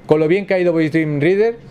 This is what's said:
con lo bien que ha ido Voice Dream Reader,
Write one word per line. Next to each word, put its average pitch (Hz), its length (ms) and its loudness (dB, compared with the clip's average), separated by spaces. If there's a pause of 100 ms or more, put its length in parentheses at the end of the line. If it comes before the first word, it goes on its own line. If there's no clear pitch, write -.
con 156 140 2
lo 156 80 0
bien 185 180 0
que 190 100 -2
ha 185 40 0
ido 175 140 0
Voice 160 180 0
Dream 151 300 -2
Reader, 202 340 0 (160)